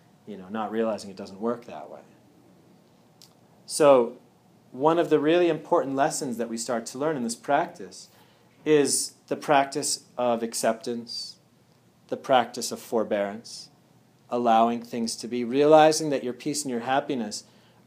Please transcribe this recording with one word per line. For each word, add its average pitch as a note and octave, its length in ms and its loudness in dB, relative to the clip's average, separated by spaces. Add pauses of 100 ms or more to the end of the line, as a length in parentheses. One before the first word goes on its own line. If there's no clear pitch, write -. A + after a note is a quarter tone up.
(280)
you G2+ 100 -14
know, F#2 120 -16
not G#2+ 220 -6
realizing G#2+ 380 -4
it F#2 60 -16
doesn't F#2+ 240 -14
work A#2 260 -4
that D2+ 240 -16
way. D2 120 -18 (1600)
So C3 520 4 (540)
one D#3 280 2
of D#3 100 0
the D3+ 100 4
really E3+ 300 4
important D3+ 460 -2
lessons C#3 420 -2
that A#2 120 -6
we A2+ 80 -8
start A2+ 300 -4
to - 100 -12
learn D3+ 200 -2
in A#2+ 60 -6
this A2+ 120 -6
practice C#3+ 760 -4 (560)
is C#3+ 480 2 (140)
the C#3 80 -6
practice C#3+ 680 0 (140)
of A#2+ 260 0
acceptance, A#2 920 -6 (720)
the B2 80 -4
practice A#2+ 540 0
of A2+ 80 -8
forbearance, G#2 920 -4 (600)
allowing A#2+ 520 2
things A#2 360 -6
to A#2 100 -10
be, B2 160 -4
realizing D3+ 640 6
that C3+ 140 -2
your B2 100 -4
peace C#3+ 300 -6
and C3+ 80 -8
your A#2 100 -4
happiness C3 640 -4 (420)